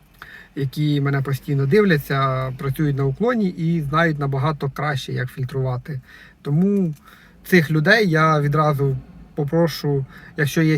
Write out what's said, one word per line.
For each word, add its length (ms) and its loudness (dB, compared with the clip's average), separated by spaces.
які 420 0
мене 220 0
постійно 440 -2
дивляться, 920 2
працюють 380 -2
на 80 0
уклоні 440 0
і 340 -2
знають 360 0
набагато 520 -2
краще, 420 -6
як 180 -4
фільтрувати. 680 -6
Тому 520 2
цих 260 4
людей 400 4
я 300 4
відразу 560 0
попрошу, 720 0
якщо 260 0
є 160 4